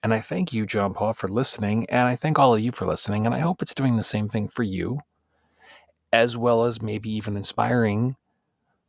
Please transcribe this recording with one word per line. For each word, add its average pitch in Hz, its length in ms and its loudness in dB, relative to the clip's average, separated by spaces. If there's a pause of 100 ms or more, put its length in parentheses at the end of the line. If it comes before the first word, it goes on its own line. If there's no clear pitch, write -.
And 110 140 2
I 110 40 0
thank 175 320 -4
you, 110 140 -2
John 101 300 0
Paul, 107 180 0
for - 140 -6
listening, 107 640 0
and 123 160 2
I 127 80 0
thank 151 240 0
all 127 160 6
of 107 40 2
you 117 120 -2
for 104 160 -4
listening, 104 400 -2
and 120 80 0
I 127 40 -2
hope 170 220 -2
it's - 140 -6
doing 127 220 2
the 104 60 0
same 104 260 -2
thing 107 180 -4
for - 160 -4
you, 95 360 -4 (1120)
as 117 240 4
well 117 280 4
as 113 180 -2
maybe 107 300 -4
even 107 260 -4
inspiring, 117 800 0 (720)